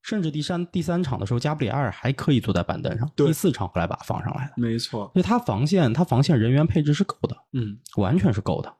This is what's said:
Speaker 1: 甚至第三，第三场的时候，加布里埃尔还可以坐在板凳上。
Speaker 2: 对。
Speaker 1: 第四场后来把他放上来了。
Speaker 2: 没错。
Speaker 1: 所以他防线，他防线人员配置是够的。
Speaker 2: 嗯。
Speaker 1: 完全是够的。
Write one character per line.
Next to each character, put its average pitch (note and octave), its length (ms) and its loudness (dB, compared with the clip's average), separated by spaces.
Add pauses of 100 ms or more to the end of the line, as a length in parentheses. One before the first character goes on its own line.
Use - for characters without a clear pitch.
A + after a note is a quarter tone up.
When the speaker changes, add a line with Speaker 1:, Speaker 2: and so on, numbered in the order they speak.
Speaker 1:
甚 A3 160 -4
至 D#3+ 120 -2
第 D3 100 -4
三， F3 240 -4
第 F3 160 -4
三 E3+ 180 0
场 C3+ 160 -2
的 G2 80 -4
时 G2 80 -2
候， A#2+ 60 0
加 D3+ 160 -2
布 D3 80 -4
里 A2 80 0
埃 B2+ 80 0
尔 C3+ 140 0
还 - 180 -4
可 C#3 220 0
以 B2 80 4
坐 G2 120 -2
在 F2 80 2
板 F2 200 -4
凳 - 180 -4
上。 B2+ 160 -2
Speaker 2:
对。 D3 140 4
Speaker 1:
第 D#3+ 40 4
四 D#3 200 2
场 G2 160 -4
后 - 80 -12
来 E2+ 100 2
把 - 80 -4
他 - 100 -12
放 - 200 -4
上 - 100 -6
来 C3 120 -6
了。 - 100 -14
Speaker 2:
没 A#2 200 0
错。 A2+ 360 -6
Speaker 1:
所 F#3 80 4
以 - 20 0
他 G3+ 160 2
防 A#2+ 260 0
线， D3+ 280 4
他 D3 100 0
防 B2+ 180 2
线 C#3+ 180 4
人 A2+ 120 4
员 C#3+ 160 4
配 D#3 160 2
置 D3 120 2
是 G3 100 0
够 - 180 -6
的。 - 140 -4 (160)
Speaker 2:
嗯。 A2 260 -4 (180)
Speaker 1:
完 G#2+ 220 2
全 F#3 140 4
是 G2 80 0
够 - 220 -2
的。 - 180 -12